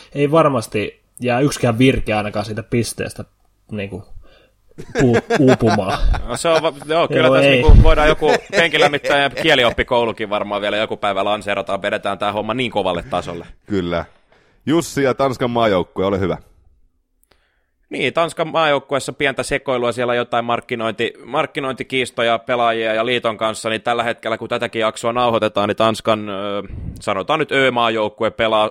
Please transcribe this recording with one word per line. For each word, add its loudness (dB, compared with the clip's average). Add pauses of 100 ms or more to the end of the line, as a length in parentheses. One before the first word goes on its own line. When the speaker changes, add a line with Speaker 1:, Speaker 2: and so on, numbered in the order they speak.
(140)
Speaker 1:
ei 0
varmasti 0 (180)
jää 0
yksikään 0
virke 2
ainakaan -4
siitä -8
pisteestä -6 (460)
niinku -10 (960)
puu-, 4 (200)
Speaker 2:
<laughs> 4
Speaker 1:
uupumaan. 2 (300)
Speaker 3:
No -6
se -2
on 2
va-, -2 (140)
joo, 0
kyllä 2
Speaker 1:
Joo, 4
Speaker 3:
tässä 4
Speaker 1:
ei. 4
Speaker 3:
niinku 10
voidaan 8
joku 2 (260)
penkilämmittäjä 2
ja 0
kielioppi-koulukin 0
varmaan -2
vielä -2
joku -2
päivä -2
lanseerataan, -4
vedetään -4
tää -2
homma -4
niin -4
kovalle -2
tasolle. -6 (200)
Speaker 2:
Kyllä. -2 (600)
Jussi 0
ja 2
Tanskan -2
maajoukkue, 0
ole 0
hyvä. -2 (1500)
Speaker 3:
Niin, -4
Tanskan -2
maajoukkueessa -2
pientä -2
sekoilua, -2
siellä -2
jotain -2
markkinointi-, -4 (120)
markkinointikiistoja -2
pelaajia 0
ja 0
liiton -2
kanssa, -4
niin -4
tällä -2
hetkellä, -4
kun -10
tätäkin -4
jaksoa -2
nauhoitetaan, 0
niin -2
Tanskan, 0
ö, -6 (380)
sanotaan -2
nyt -4
Ö-maajoukkue 0
pelaa 2